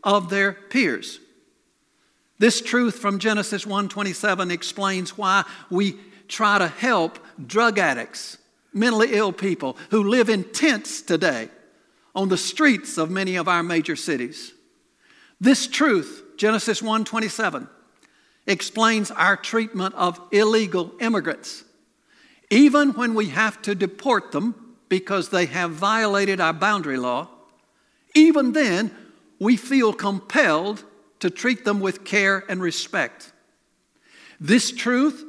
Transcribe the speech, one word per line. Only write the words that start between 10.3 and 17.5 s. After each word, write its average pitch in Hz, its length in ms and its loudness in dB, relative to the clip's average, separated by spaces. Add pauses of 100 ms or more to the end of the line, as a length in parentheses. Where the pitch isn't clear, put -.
tents - 580 -2
today 151 480 -2 (640)
on 190 160 -2
the 185 80 2
streets - 600 0
of 160 120 -2
many 190 260 -4
of 175 120 -2
our 175 160 2
major 165 320 -2
cities. - 580 -6 (840)
This 247 260 4
truth, 226 580 0 (120)
Genesis 220 460 0
one 220 240 -2
twenty-seven, 190 640 -4 (800)